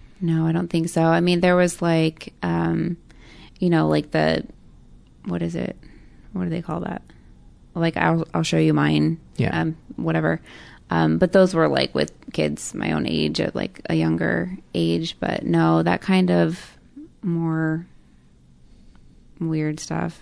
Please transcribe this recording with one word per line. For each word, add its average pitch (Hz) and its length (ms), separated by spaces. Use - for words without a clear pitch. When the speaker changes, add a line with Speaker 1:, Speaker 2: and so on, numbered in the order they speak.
Speaker 1:
No, 165 260
I 165 60
don't 170 160
think 165 180
so. 165 160
I 165 160
mean, 175 220
there 180 160
was, 180 240
like, 160 500
um, 170 540
you 180 100
know, 156 200
like, 151 220
the, 156 340
what 175 160
is 170 120
it? - 220
What 180 140
do 170 40
they 165 120
call 165 180
that? - 220
Like, 165 220
"I'll, 165 360
I'll 165 100
show 160 140
you 156 160
mine." 151 460
Speaker 2:
Yeah. 165 260
Speaker 1:
Um, 160 140
whatever. 165 420
Um, 80 280
but - 160
those 185 200
were, 160 140
like, - 260
with 139 200
kids - 420
my - 200
own 73 140
age 78 340
at, - 140
like, - 340
a 165 60
younger 170 640
age. 165 460
But - 260
no, 165 380
that 170 160
kind 185 320
of 170 460
more 165 640
weird 156 400
stuff, 165 400